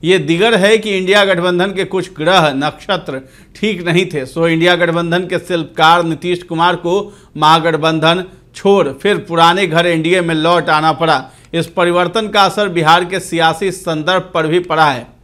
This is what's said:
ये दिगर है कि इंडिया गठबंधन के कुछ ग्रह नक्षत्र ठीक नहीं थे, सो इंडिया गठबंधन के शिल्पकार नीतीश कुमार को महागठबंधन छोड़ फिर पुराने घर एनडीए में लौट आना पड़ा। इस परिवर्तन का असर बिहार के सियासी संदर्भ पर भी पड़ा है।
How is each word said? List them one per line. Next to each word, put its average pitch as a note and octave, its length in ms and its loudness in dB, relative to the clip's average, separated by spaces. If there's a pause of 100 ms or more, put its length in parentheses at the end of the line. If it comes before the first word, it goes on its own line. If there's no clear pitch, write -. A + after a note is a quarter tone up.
ये F3+ 160 2
दिगर E3+ 360 0
है G#3 240 4
कि G3+ 180 -4
इंडिया F#3+ 280 2
गठबंधन F3+ 480 0
के F#3 140 -4
कुछ - 280 -6
ग्रह D#3+ 400 2
नक्षत्र D3 680 -6 (360)
ठीक G3 280 -4
नहीं F3 220 2
थे, C#3 200 -6
सो E3 220 -2
इंडिया E3 280 2
गठबंधन E3+ 500 -2
के F3+ 120 -4
शिल्पकार E3+ 680 0
नीतीश F3 380 -4
कुमार E3+ 340 -2
को F#3 360 -4 (240)
महागठबंधन D#3+ 840 2 (320)
छोड़ G3 380 2
फिर G3 260 -2
पुराने E3+ 480 2
घर E3 200 0
एनडीए E3+ 340 0
में E3+ 140 -2
लौट E3 360 0
आना D#3 220 2
पड़ा। D#3 300 0 (320)
इस E3 140 -2
परिवर्तन F3 600 0
का G#3 140 2
असर G3+ 280 0
बिहार E3+ 340 2
के F3+ 160 -6
सियासी E3 520 -2
संदर्भ F3 640 -4
पर D#3+ 120 -2
भी E3+ 140 0
पड़ा D#3+ 260 2
है। B2+ 200 -2 (180)